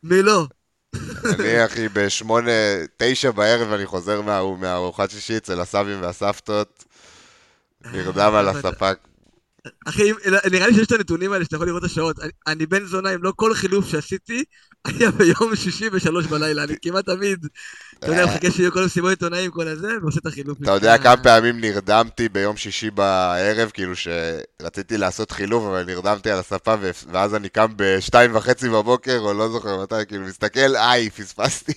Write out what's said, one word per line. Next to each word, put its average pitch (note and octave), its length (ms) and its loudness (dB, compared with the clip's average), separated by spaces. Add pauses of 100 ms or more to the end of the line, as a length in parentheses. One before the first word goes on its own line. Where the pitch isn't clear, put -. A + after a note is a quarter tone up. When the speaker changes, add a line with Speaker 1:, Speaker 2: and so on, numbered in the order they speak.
Speaker 1:
מי F3 180 4
לא? G3 240 4 (800)
Speaker 2:
אני, A#2 400 2
אחי, A2+ 240 -2
בשמונה, A2 640 0 (460)
תשע B2+ 340 0
בערב, A2 400 2
אני G2+ 140 -2
חוזר F#2+ 360 -4
מה-, F#2+ 380 -2
מהארוחת F2+ 520 -4
שישי G#2+ 260 -6
אצל F#2+ 240 -6
הסבים G2+ 400 -2
והסבתות, G#2 840 -6 (1080)
נרדם F#2+ 420 2
על G#2 120 4
Speaker 1:
אה, F#2+ 40 2
אבל - 80 -4 (100)
Speaker 2:
הספה. F#2+ 220 -2 (960)
Speaker 1:
אחי, G#3 240 0
אם-, A3 40 -2 (360)
נראה F#3 160 2
לי A#3+ 60 8
שיש A3 140 6
את - 40 0
הנתונים F#3+ 400 -2
האלה F3+ 140 -2
שאתה D#3+ 100 -8
יכול E3 120 -4
לראות F3 160 -6
את F3 60 -2
השעות. D#3+ 300 -4
אני, D#3 100 -10 (180)
אני D#3 180 -2
בן G3 200 -2
זונה, F#3+ 300 -4
אם F3 80 -8
לא F#3+ 120 -2
כל A3 180 2
חילוף F#3+ 340 0
שעשיתי, F#3+ 560 -6 (420)
היה A3+ 260 2
ביום G#3 440 4
שישי G3+ 340 -4
בשלוש F3 360 -2
בלילה. D3+ 380 -2
אני D3 180 -6
כמעט F3+ 240 -4
תמיד, F#3+ 400 -4 (540)
אתה - 80 -8
יודע, E3 140 0
Speaker 2:
אה. F3+ 40 6
Speaker 1:
מחכה F3 260 0
שיהיו F3+ 200 2
כל F#3 120 0
המסיבות F3+ 260 0
עיתונאים, F3+ 420 -2
כל E3 160 -6
הזה, D#3 200 -8 (140)
ועושה D#3 180 -2
את - 60 -12
החילוף C#3+ 380 -8
Speaker 2:
אתה G#2 80 0
יודע G#2 220 6
Speaker 1:
לפני A#2 100 4
Speaker 2:
כמה B2 100 10
Speaker 1:
ה- B2+ 100 2
Speaker 2:
פעמים A#2 380 6
נרדמתי A2 680 0
ביום G2+ 280 -2
שישי G#2+ 340 -8
בערב, G2 800 0
כאילו F2+ 220 -6
שרציתי E2+ 1000 -8
לעשות G2+ 340 -2
חילוף, G#2+ 320 -2
אבל F#2 200 -4
נרדמתי F#2+ 480 -2
על G2 80 0
הספה, G2 420 -2
ו-, F#2 100 -4 (200)
ואז G2+ 240 0
אני G2+ 140 -6
קם A2 260 2
בשתיים G2+ 600 4
וחצי B2 340 0
בבוקר, A#2+ 500 0
או G#2 140 -2
לא G#2+ 160 0
זוכר G#2 340 -4
מתי, G2+ 120 -6 (120)
כאילו, G2 180 -10
מסתכל, B2+ 500 2
"איי, A#2 340 4
פספסתי." G#2+ 680 -6